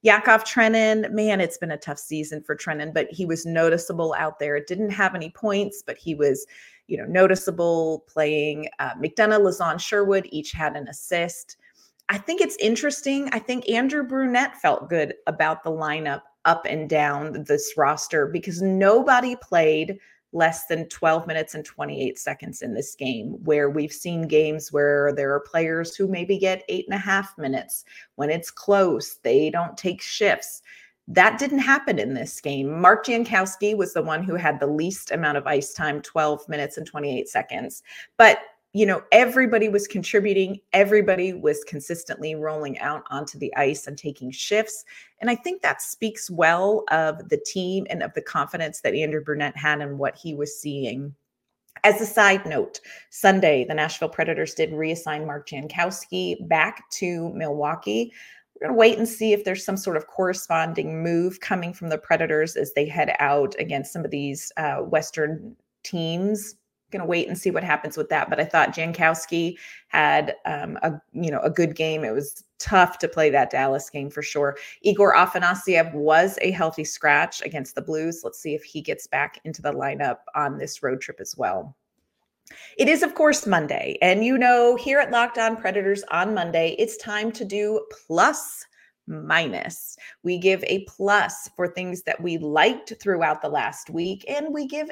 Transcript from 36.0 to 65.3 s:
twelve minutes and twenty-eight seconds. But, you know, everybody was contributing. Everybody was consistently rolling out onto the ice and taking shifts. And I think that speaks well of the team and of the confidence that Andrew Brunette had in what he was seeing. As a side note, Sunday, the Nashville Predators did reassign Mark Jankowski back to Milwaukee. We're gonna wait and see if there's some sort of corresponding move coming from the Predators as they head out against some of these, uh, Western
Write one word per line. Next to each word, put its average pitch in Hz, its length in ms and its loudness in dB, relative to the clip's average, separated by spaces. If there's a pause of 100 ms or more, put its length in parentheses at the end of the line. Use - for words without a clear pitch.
twelve 151 460 -2
minutes 147 300 -6
and 156 100 -10
twenty-eight 143 400 -6
seconds. - 560 -6 (340)
But, 220 220 10 (340)
you 202 120 4
know, 185 260 0
everybody 240 560 4
was 202 180 0
contributing. 196 760 0 (100)
Everybody 196 600 4
was 151 320 0
consistently 156 720 -8
rolling 151 440 -6
out 143 300 -6
onto 143 280 -10
the 143 200 -6
ice 143 280 0
and 143 120 -12
taking 131 340 -10
shifts. - 540 -4 (340)
And 233 100 -2
I 240 60 2
think 359 260 -8
that - 200 -2
speaks - 500 -8
well 180 580 4
of 160 380 0
the 147 180 0
team 185 440 -4
and 165 120 -6
of - 120 -6
the - 80 -4
confidence 160 580 -4
that 110 160 0
Andrew 151 260 -2
Brunette 147 360 -4
had 147 240 0
in 143 160 -8
what 139 180 -2
he 160 180 -10
was 143 240 -6
seeing. 139 560 -6 (680)
As 208 160 6
a 220 60 -2
side 196 400 4
note, 147 340 -4 (300)
Sunday, 175 560 4
the 156 80 -6
Nashville 156 340 -2
Predators 160 460 -2
did 160 180 -2
reassign 156 560 -4
Mark 147 220 -10
Jankowski 175 960 -6
back 165 440 0
to 170 420 -6
Milwaukee. 160 800 -4 (420)
We're - 120 -6
gonna 240 120 2
wait 226 180 8
and 226 100 0
see 220 260 2
if 208 100 2
there's 190 220 -2
some 196 100 -2
sort 185 220 -2
of 156 100 -4
corresponding 165 960 -2
move 170 380 0
coming 175 320 -4
from 170 160 -10
the 156 80 -2
Predators 156 580 0
as - 180 -2
they 147 120 2
head 151 340 0
out 143 400 2
against 147 320 -6
some 165 140 -8
of - 60 -6
these, 143 440 -8
uh, 147 220 -4
Western 156 800 -4 (260)